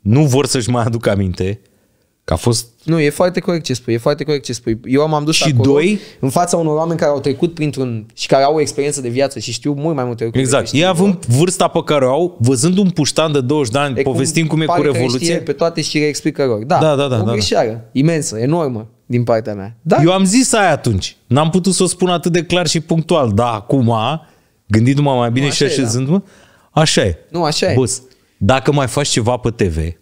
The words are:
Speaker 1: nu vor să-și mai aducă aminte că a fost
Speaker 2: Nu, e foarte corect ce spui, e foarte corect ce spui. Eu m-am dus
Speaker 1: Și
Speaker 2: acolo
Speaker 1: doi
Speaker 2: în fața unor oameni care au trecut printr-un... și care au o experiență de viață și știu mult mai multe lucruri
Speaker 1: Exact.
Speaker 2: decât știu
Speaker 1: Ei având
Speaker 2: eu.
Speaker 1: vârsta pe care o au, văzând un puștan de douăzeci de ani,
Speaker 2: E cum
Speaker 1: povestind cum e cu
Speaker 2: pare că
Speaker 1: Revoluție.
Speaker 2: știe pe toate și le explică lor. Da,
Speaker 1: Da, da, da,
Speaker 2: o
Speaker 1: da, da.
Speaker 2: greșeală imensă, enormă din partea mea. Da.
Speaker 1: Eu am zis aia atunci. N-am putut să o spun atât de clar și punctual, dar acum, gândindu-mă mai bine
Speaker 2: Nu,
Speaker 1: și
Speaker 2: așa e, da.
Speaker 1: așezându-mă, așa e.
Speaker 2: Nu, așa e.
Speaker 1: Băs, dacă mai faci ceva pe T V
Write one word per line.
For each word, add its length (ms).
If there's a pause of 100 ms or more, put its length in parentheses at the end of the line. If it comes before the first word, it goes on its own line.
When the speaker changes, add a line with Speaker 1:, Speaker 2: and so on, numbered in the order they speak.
Speaker 1:
nu 240
vor 220
să-și 240
mai 140
aducă 260
aminte 500 (640)
că 80
a 40
fost 300 (180)
Speaker 2:
Nu, 160
e 100
foarte 300
corect 240
ce 100
spui, 200
e 40
foarte 260
corect 200
ce 80
spui. 320
Eu 240
m-am 160
dus 100
Speaker 1:
Și 80 (100)
Speaker 2:
acolo 100 (100)
Speaker 1:
doi 260 (220)
Speaker 2:
în 100
fața 260
unor 200
oameni 220
care 120
au 100
trecut 340
printr-un... 600
și 120
care 180
au 100
o 60
experiență 400
de 80
viață 300
și 140
știu 200
mult 220
mai 100
multe 200
lucruri 200
Speaker 1:
Exact. 200
Speaker 2:
decât 140
știu 100
Speaker 1:
Ei 60
având 360
Speaker 2:
eu. 80
Speaker 1:
vârsta 300
pe 160
care 220
o 40
au, 300
văzând 380
un 120
puștan 420
de 80
douăzeci 320
de 60
ani, 200
Speaker 2:
E 40
cum 100
Speaker 1:
povestind 360
cum 120
e 40
cu 80
Speaker 2:
pare 100
că 80
Speaker 1:
Revoluție. 360
Speaker 2:
știe 120
pe 140
toate 280
și 180
le 80
explică 380
lor. 200
Da, 140
Speaker 1:
Da, 160
da, 140
da, 80
Speaker 2:
o 20
Speaker 1:
da, 60
da. 80
Speaker 2:
greșeală 600
imensă, 460
enormă 500 (180)
din 180
partea 300
mea. 280
Da. 200
Speaker 1:
Eu 100
am 120
zis 280
aia 180
atunci. 460 (100)
N-am 240
putut 240
să 80
o 40
spun 220
atât 240
de 120
clar 220
și 140
punctual, 520
dar 220
acum, 400 (720)
gândindu-mă 480
mai 160
bine 160
Speaker 2:
Nu, 60
Speaker 1:
și 100
Speaker 2:
așa 100
e, 40
da. 60
Speaker 1:
așezându-mă, 400 (480)
așa 340
e. 140 (120)
Speaker 2:
Nu, 140
așa 260
e. 40
Speaker 1:
Băs, 280 (360)
dacă 340
mai 140
faci 220
ceva 280
pe 140
T 120
V 160 (240)